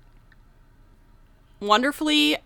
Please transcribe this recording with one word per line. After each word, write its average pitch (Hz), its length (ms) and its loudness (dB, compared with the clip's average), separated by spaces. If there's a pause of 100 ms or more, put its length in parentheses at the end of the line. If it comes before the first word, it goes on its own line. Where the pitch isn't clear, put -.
(1600)
wonderfully 294 880 0